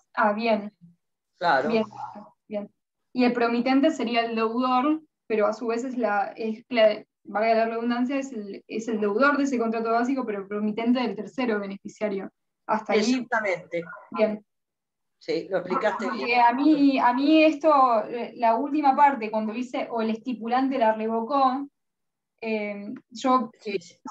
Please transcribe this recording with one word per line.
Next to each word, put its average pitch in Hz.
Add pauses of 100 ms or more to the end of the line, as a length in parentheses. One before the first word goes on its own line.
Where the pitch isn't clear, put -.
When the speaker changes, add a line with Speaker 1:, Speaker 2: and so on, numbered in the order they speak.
(140)
Speaker 1:
ah, 214
bien. 208 (680)
Speaker 2:
Claro. 165
Speaker 1:
Bien, 220 (640)
bien. 208 (420)
Y 254
el 240
promitente 240
sería 233
el 233
deudor, 254 (260)
pero 208
a 214
su 220
vez 233
es 247
la, 208
es 220
la, 220 (200)
valga 220
la 226
redundancia, 240
es 269
el, 202
es 220
el 214
deudor 240
de 285
ese 247
contrato 226
básico, 247
pero 202
el 196
promitente 214
del 208
tercero 214
beneficiario. 202 (360)
Hasta 214
ahí. 208
Speaker 2:
Exactamente. 214 (260)
Speaker 1:
Bien. 208 (760)
Speaker 2:
Sí, 165
lo 190
explicaste 190
Speaker 1:
Porque 247
Speaker 2:
bien. 240
Speaker 1:
a 240
mí, 285
a 240
mí 302
esto, 285
eh, 233
la 226
última 277
parte, 262
cuando 214
dice, 254
"o 233
el 220
estipulante 247
la 220
revocó", 247 (760)
eh, 208 (160)
yo, 254
Speaker 2:
Sí, 196
sí. - (120)